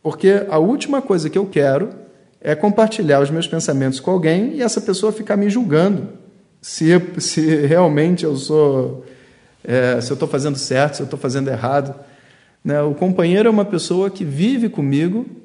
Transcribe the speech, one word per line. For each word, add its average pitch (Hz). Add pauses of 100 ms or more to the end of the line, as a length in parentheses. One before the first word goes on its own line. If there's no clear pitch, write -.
porque 196
a 160
última 269
coisa 175
que -
eu 196
quero 151 (500)
é 151
compartilhar 208
os 143
meus 160
pensamentos 135
com -
alguém 185
e 285
essa 220
pessoa 214
ficar 214
me 202
julgando 185 (520)
se, - (340)
se - (240)
realmente 165
eu 151
sou, 139 (580)
é, 123
se 117
eu 139
tô 156
fazendo 143
certo, 139
se -
eu 131
tô 143
fazendo 135
errado, 135 (720)
né? 147
O 147
companheiro 185
é 226
uma 208
pessoa 185
que 190
vive 202
comigo 160 (200)